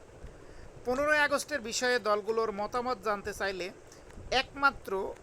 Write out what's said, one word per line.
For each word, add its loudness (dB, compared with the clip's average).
পনেরোই 4
আগস্টের 2
বিষয়ে 2
দলগুলোর 2
মতামত -2
জানতে -2
চাইলে -4
একমাত্র 0